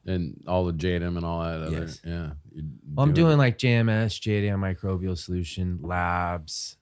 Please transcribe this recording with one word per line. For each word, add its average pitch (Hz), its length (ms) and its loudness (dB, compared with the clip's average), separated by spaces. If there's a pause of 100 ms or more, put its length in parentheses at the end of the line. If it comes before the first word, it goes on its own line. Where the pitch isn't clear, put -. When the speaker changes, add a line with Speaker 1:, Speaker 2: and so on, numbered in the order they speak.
Speaker 1:
And 90 400 -2
all 92 180 2
the 87 80 0
J 87 220 0
and 87 100 0
M 87 120 -2
and 85 100 -4
all 85 160 -2
that 82 200 -4
other, 80 80 -6 (100)
Speaker 2:
Yes. 80 240 -10
Speaker 1:
yeah. 82 260 -6 (220)
You're 78 120 -10 (300)
Speaker 2:
Well, 135 100 4
I'm 147 80 4
Speaker 1:
doing 165 140 6
Speaker 2:
doing, 160 80 6
Speaker 1:
it. 143 40 6
Speaker 2:
like, 127 200 4
J 127 160 4
M 113 160 4
S, 110 280 2
J 104 240 0
D 104 60 2
M 98 120 0
microbial 92 580 -2
solution, 90 640 -4
labs. 87 1000 -4